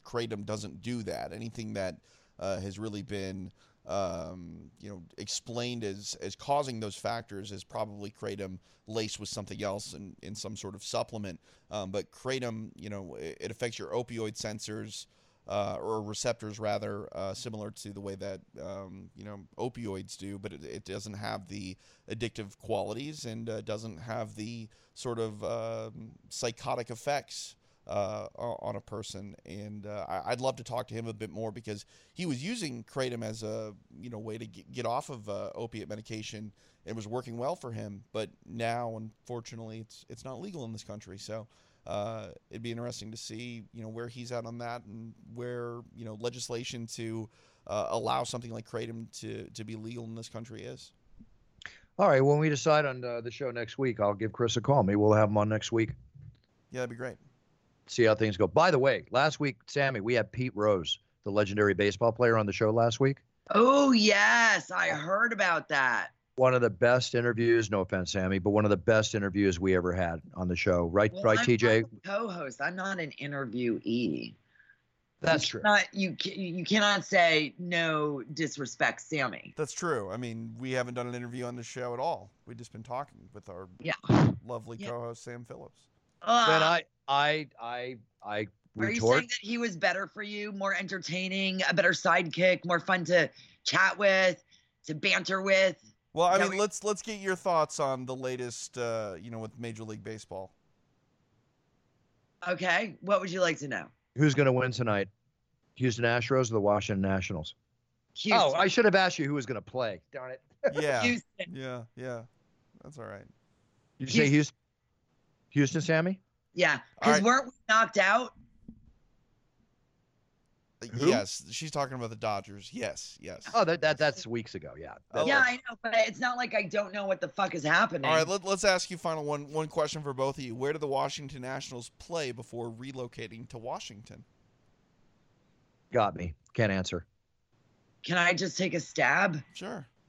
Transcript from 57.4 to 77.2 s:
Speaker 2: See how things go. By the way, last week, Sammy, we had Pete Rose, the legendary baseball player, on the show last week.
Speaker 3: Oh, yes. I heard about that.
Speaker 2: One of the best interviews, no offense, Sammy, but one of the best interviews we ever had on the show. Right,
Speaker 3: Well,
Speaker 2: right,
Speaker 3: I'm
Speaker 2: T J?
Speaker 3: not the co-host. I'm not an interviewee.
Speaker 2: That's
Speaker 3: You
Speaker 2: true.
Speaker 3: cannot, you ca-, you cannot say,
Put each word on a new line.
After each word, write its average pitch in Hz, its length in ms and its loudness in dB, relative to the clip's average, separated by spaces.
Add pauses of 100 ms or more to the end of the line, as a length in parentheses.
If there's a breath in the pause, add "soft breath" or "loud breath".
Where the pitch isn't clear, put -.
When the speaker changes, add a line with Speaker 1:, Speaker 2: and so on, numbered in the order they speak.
Speaker 2:
See - 160 4
how 107 100 10
things 107 240 2
go. 107 80 6
By 156 240 6
the 151 80 6
way, 127 320 4
last 139 300 2
week, 143 260 -2
Sammy, 135 340 0
we 113 140 0
had 107 180 2
Pete 127 240 -2
Rose, 101 440 2 (240)
the 104 80 -4
legendary 101 420 4
baseball 101 380 2
player, 117 260 4
on 107 80 4
the 98 80 -2
show 107 160 4
last 117 300 4
week. 135 180 4 (380)
Speaker 3:
Oh, 269 380 8
yes. 214 760 6
I 180 200 0
heard 190 440 0
about 180 360 0
that. 123 400 2 (260)
Speaker 2:
One 127 180 6
of 123 80 6
the 117 80 6
best 120 460 4
interviews, 117 540 4
no 101 120 2
offense, 92 300 -2
Sammy, 95 280 2
but 101 120 2
one 107 120 6
of 107 60 6
the 101 80 6
best 110 360 4
interviews 98 460 2
we 92 160 4
ever 90 160 2
had 85 300 0 (140)
on 90 120 -2
the 87 80 0
show. 87 300 4
Right, 101 260 4
Speaker 3:
Well, 101 120 -8
Speaker 2:
right, 110 160 6
Speaker 3:
I'm - 60 2
Speaker 2:
T 117 120 6
J? 113 240 6
Speaker 3:
not 113 100 -4
the 107 180 -12
co-host. 180 520 -4
I'm 175 160 -2
not 190 220 -4
an 156 200 -4
interviewee. 117 1160 -2 (840 soft breath)
Speaker 2:
That's 160 240 4
Speaker 3:
You - 60 0
Speaker 2:
true. 113 120 -6
Speaker 3:
cannot, 202 320 4
you 190 240 -2
ca-, 190 180 -4
you 180 280 -4
cannot 208 400 2
say, 160 560 4